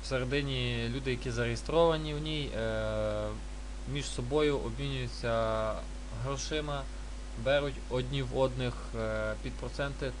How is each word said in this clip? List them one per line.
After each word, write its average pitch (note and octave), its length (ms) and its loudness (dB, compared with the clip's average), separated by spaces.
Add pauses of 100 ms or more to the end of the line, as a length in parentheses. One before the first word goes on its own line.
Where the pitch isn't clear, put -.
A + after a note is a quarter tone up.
Всередині B2+ 920 2
люди, C3 160 0
які B2 200 0
зареєстровані D3+ 800 4
в D3 60 -2
ній, D3+ 380 -2
е, G#2+ 680 0 (680)
між C#3+ 120 -2
собою C#3+ 520 2
обмінюються A2+ 1120 0 (520)
грошима, C#3+ 580 -2 (640)
беруть C#3+ 300 4 (140)
одні C3 340 0
в B2 140 -2
одних, B2+ 360 2 (260)
е, A2 340 0 (100)
під B2 100 -4
проценти. C3+ 680 -4